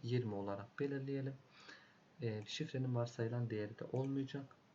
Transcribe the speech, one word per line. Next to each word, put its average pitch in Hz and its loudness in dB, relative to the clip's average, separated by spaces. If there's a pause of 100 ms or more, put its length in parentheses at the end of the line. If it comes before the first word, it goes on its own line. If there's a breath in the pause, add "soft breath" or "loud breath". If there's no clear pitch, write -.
yirmi 117 2
olarak 98 -2
belirleyelim. 135 0 (880 loud breath)
E, 107 0
şifrenin 127 0
varsayılan 120 2
değeri 107 -2
de - -4
olmayacak. 135 0 (180)